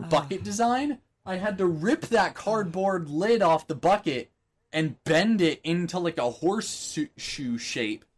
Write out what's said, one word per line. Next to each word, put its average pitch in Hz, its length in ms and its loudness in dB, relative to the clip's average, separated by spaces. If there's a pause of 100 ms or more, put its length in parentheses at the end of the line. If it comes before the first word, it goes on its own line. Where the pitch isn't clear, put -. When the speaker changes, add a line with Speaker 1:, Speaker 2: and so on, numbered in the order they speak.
Speaker 1:
Ugh. 165 80 -8
Speaker 2:
bucket 151 320 0
design? 240 560 0 (260)
I 185 120 -6
had 196 220 -4
to 190 80 2
rip 180 400 0
that 196 280 2
cardboard 190 720 -2
lid 196 340 2
off 160 260 4
the 160 80 -4
bucket 165 540 0 (420)
and 156 320 -2
bend 190 360 4
it 160 220 2
into, 170 360 -2
like, 170 200 -2
a 123 120 0
horseshoe 151 1300 -4
shape. 113 480 -4 (140)